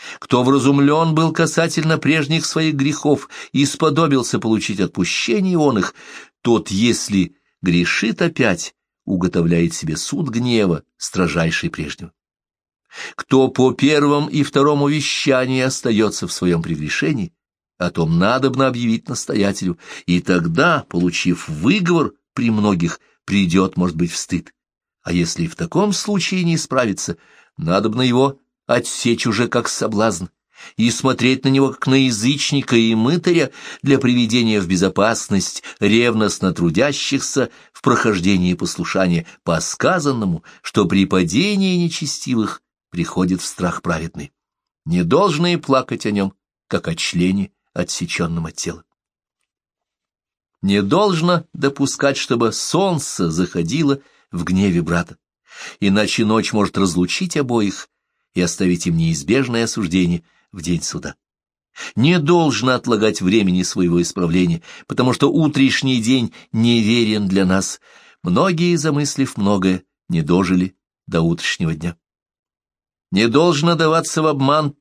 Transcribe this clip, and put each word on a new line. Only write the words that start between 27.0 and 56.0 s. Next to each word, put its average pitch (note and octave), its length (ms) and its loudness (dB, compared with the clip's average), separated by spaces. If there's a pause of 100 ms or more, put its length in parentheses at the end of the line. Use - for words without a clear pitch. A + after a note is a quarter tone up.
надобно G#2 460 0
его C3 360 2 (280)
отсечь A#2+ 600 0
уже A2+ 220 0
как - 200 -2
соблазн, G#2 580 -2 (500)
и A2+ 140 2
смотреть C3 540 0
на C3+ 40 2
него C3+ 220 4
как - 180 -6
на C3 180 4
язычника B2+ 720 0
и A2+ 180 4
мытаря D#3 560 2 (320)
для C3+ 160 4
приведения A#2+ 640 2
в F2 80 -4
безопасность G2 960 0 (160)
ревностно G#2+ 760 2
трудящихся B2+ 960 0 (220)
в - 100 -20
прохождении G2 720 2
послушания F2 720 -2 (160)
по E2 180 0
сказанному, B2+ 840 -2 (180)
что G2+ 240 0
при G2 180 2
падении F3 800 0
нечестивых B2+ 800 -6 (280)
приходит F2+ 520 -2
в - 20 -10
страх - 380 -6
праведный. D#2+ 500 -8 (540)
Не F2 160 0
должно E3 460 2
и F3 80 0
плакать C3 500 -2
о G#2 60 -2
нем, G2 200 -2 (360)
как - 180 -4
о E2 80 -4
члене, F#2 560 -2 (240)
отсеченном E2 720 -6
от - 80 -12
тела. E2+ 300 -10 (1800)
Не G2 200 2
должно E3+ 680 2
допускать, C#3 640 -2
чтобы A#2 360 0
солнце D#3+ 800 -2
заходило C#3 720 -2 (300)
в E2+ 140 -6
гневе F#2 360 2
брата, E2+ 380 -4 (640)
иначе G2+ 440 2